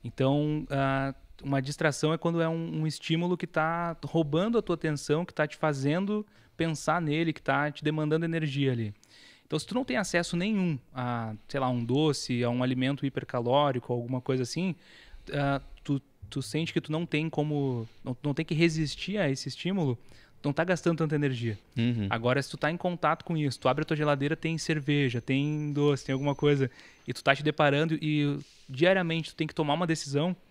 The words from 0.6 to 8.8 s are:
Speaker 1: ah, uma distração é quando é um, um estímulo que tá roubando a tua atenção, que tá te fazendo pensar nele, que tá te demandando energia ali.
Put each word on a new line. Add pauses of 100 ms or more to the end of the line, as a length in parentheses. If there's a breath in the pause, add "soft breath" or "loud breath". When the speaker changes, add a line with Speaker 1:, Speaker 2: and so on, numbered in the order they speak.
Speaker 1:
ah, (300)
uma
distração
é
quando
é
um,
um
estímulo
que
tá
roubando
a
tua
atenção,
que
tá
te
fazendo (300 soft breath)
pensar
nele,
que
tá
te
demandando
energia
ali. (520 loud breath)